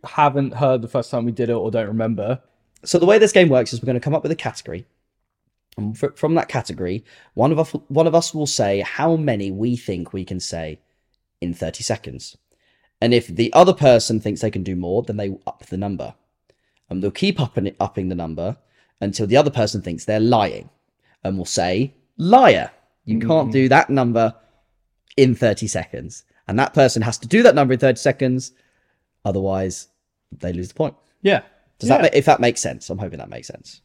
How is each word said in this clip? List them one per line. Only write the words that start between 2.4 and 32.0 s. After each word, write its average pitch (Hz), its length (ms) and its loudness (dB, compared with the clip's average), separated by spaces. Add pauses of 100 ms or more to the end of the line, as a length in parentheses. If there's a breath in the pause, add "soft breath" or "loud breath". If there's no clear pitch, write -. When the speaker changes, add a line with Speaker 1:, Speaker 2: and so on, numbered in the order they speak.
Speaker 2:
So - 140 0
the 165 80 4
way 214 120 6
this 208 140 6
game 180 180 6
works 127 220 2
is 117 100 -8
we're 120 40 -8
gonna 123 140 -2
come 147 140 -2
up 156 80 -2
with 156 100 -4
a 165 40 -4
category. - 500 -12 (880)
And 107 220 -6
fr-, 143 160 -2
from 156 220 -2
that - 120 -2
category, 98 560 -6 (300 soft breath)
one 131 180 2
of 147 60 2
us, 160 140 -2 (160)
one 160 180 2
of 156 80 2
us 165 180 0
will 151 140 -4
say 101 340 0
how 160 360 -2
many 113 340 -4
we 117 260 -2
think 90 360 -8
we 95 120 -8
can 92 160 -10
say 80 400 -10 (640)
in 85 100 -6
thirty 80 300 -8
seconds. - 540 -10 (640)
And 117 100 2
if 120 140 2
the 107 260 -2
other 180 220 8
person 117 460 4
thinks 104 200 -6
they 110 100 -2
can 95 120 -6
do 92 140 -4
more, 90 260 -2
then 107 160 -8
they 98 180 -6 (100)
up - 200 -12
the 92 100 -8
number. 95 380 -8 (760)
And 92 140 -6
they'll - 80 -2
keep 196 300 0
up 117 180 -4
and 98 220 -4
upping 98 280 -4
the 92 60 -4
number 85 420 -6 (440)
until 104 260 -4
the 110 100 2
other 143 140 0
person 107 320 -2
thinks 85 240 -10
they're 107 140 -2
lying. 104 500 0 (520)
And 95 140 -6
we'll 90 80 -8
say, 92 500 -2 (220)
"Liar, 185 540 4 (340)
you 110 140 -2
can't 113 120 -2 (180)
Speaker 1:
Mm-hmm. - 20 -4
Speaker 2:
do 131 200 2
that 135 200 4
number 117 440 0 (840)
in 127 180 6
thirty 110 320 0
seconds." - 580 -10 (220)
And 98 120 -2
that - 160 0
person 127 280 4
has 113 160 -4
to 117 100 -16
do 220 140 4
that 208 120 8
number 139 180 2
in 123 80 0
thirty 131 180 4
seconds, 131 540 -2 (720)
otherwise 95 640 -4 (420)
they 87 220 -8
lose 90 160 -8
the - 60 -20
point. 156 200 -4 (280)
Speaker 1:
Yeah. 190 200 2 (360)
Speaker 2:
Does 113 100 -2
that 131 140 6